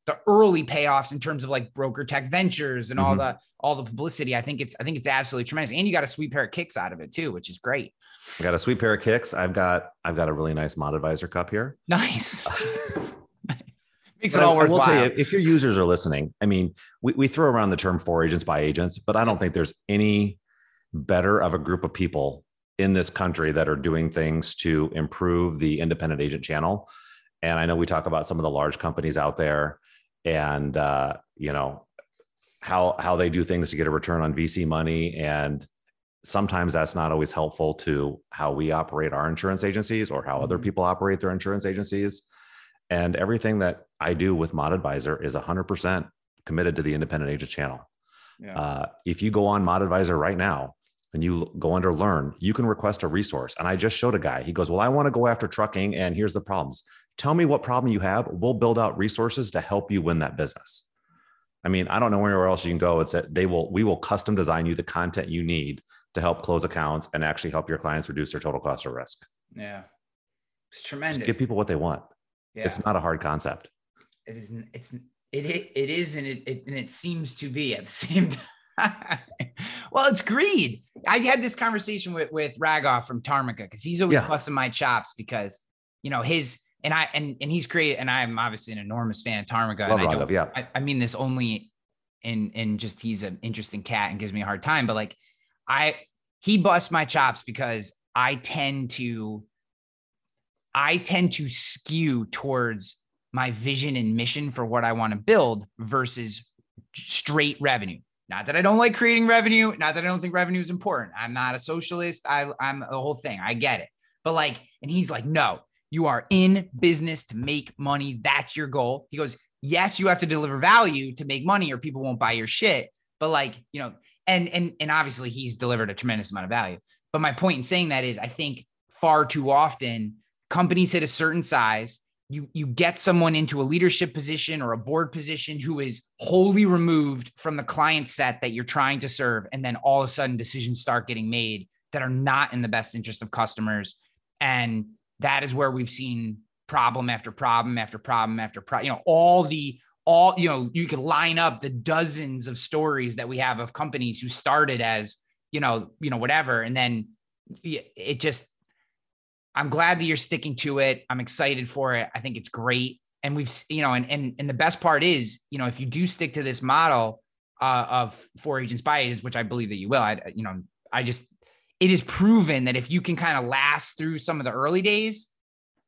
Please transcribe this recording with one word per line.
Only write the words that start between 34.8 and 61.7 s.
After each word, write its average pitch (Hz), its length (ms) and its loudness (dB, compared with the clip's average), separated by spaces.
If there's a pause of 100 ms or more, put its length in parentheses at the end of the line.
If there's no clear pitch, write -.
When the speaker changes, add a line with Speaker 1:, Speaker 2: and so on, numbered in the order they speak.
Speaker 2:
And 73 500 -4 (580)
sometimes 90 500 0
that's 80 200 0
not 80 180 0
always 78 200 0
helpful 78 420 -2
to 71 560 -2
how 76 220 -4
we 78 200 -2
operate 78 420 -2
our 73 140 0
insurance 92 360 -2
agencies 104 480 -2
or 67 120 -4
how 69 180 -4
other 76 160 -2
Speaker 1:
Mm-hmm. 82 80 -4
Speaker 2:
people 95 180 0
operate 95 360 0
their 95 120 -2
insurance 98 340 -4
agencies. 98 560 -4 (680)
And 87 240 0
everything 110 440 0
that 90 260 0 (160)
I 82 120 0
do 90 220 2
with 82 180 -2
Mod 78 200 0
Advisor 73 500 -2
is 69 120 -4
a 69 40 -2
hundred 90 240 -4
percent 90 420 -2 (400)
committed 85 300 0
to 80 60 -4
the 76 120 0
independent 76 380 -2
agent 71 180 -6
channel. 67 400 -8 (480)
Speaker 1:
Yeah. 98 220 -12
Speaker 2:
Uh, 71 260 -4 (200)
if 90 160 -2
you 107 100 0
go 101 160 4
on 101 160 2
Mod 90 180 4
Advisor 90 360 2
right 87 200 2
now 76 380 -2 (380)
and 80 100 -2
you 87 140 2
l-, 82 80 -2 (120)
go 80 160 0
under 90 200 2
Learn, 78 460 0
you 95 140 0
can 120 120 0
request 104 380 -2
a 90 40 -2
resource. 76 500 -4
And 82 100 -2
I 92 100 0
just 107 180 0
showed 120 180 0
a 101 60 2
guy, 65 240 -4
he 82 80 -6
goes, 85 180 -2
"Well, 90 120 2
I 117 80 4
wanna 143 200 2
go 120 160 2
after 117 220 0
trucking 101 480 -2
and 87 200 -2
here's 101 180 0
the 101 80 -2
problems." 80 420 -6 (340)
Tell 143 160 0
me 170 120 4
what 143 180 2
problem 127 300 2
you 101 80 2
have. 98 280 0
We'll 110 260 0
build 113 220 4
out 113 200 0
resources 113 540 -2
to 85 100 -2
help 101 280 -2
you 98 120 2
win 82 180 2
that 71 160 -2
business. - 480 -8 (800)
I 90 60 -2
mean, 92 180 2